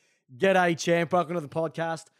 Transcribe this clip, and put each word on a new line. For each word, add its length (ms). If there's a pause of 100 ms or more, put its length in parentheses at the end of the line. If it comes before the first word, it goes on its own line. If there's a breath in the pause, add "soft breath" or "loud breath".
(360)
G'day, 440
champ. 340
Welcome 220
to 60
the 60
podcast. 580 (140)